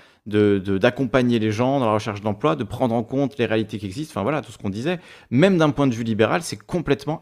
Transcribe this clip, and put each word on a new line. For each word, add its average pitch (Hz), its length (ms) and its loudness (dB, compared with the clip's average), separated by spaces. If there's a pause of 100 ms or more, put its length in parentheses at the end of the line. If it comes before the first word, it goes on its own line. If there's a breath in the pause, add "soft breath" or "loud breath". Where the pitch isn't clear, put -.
(260 soft breath)
de, 101 380 4
de, 98 140 0
d'accompagner 123 600 2
les 110 140 0
gens 127 300 0
dans 123 60 2
la 107 40 4
recherche 104 300 -2
d'emploi, 107 340 -2
de 135 80 -4
prendre 120 320 -2
en 120 80 0
compte 135 340 -2
les 120 80 0
réalités 110 320 -2
qui 101 80 -10
existent, 120 280 -10
enfin 101 100 -4
voilà, 139 180 -2
tout - 120 -14
ce - 40 -20
qu'on 104 120 -8
disait. 135 320 -4 (300 loud breath)
Même 175 260 6
d'un 156 140 4
point 139 160 0
de 127 60 2
vue 113 120 -6
libéral, 113 380 0
c'est - 120 -10
complètement 147 680 -4